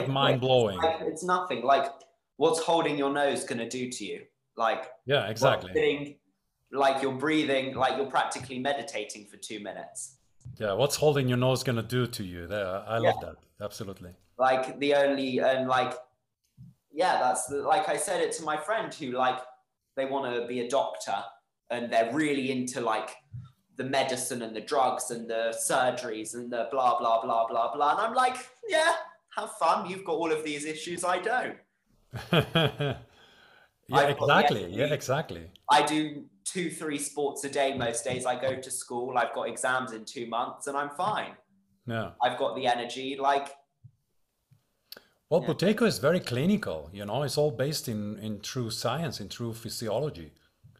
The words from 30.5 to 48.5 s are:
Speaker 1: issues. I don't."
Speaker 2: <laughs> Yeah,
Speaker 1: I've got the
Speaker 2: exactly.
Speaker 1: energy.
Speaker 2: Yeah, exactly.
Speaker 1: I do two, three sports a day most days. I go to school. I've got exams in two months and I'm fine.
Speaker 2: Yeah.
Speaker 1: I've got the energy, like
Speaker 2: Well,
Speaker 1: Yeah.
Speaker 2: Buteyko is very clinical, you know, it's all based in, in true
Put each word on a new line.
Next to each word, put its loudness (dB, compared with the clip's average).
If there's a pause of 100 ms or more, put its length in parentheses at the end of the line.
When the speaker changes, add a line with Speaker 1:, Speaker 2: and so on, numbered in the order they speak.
Speaker 1:
issues. -6
I 2
don't." -2 (540)
Speaker 2:
<laughs> 2 (880)
Yeah, 2
Speaker 1:
I've 4
got 0
the 6
Speaker 2:
exactly. 6
Speaker 1:
energy. -8
Speaker 2:
Yeah, 2
exactly. -4 (180)
Speaker 1:
I 8
do -2 (200)
two, -4
three -6
sports -4
a -4
day 2
most -2
days. -4
I 0
go -2
to -10
school. -4
I've 0
got -4
exams -2
in -12
two -8
months -4
and -6
I'm -2
fine. -4 (500)
Speaker 2:
Yeah. -4 (100)
Speaker 1:
I've 2
got 0
the -2
energy, -2
like 0 (1700)
Speaker 2:
Well, 4
Speaker 1:
Yeah. -2
Speaker 2:
Buteyko 2
is 2
very 4
clinical, 0
you -8
know, -2
it's -2
all 4
based -4
in, -4
in -6
true -4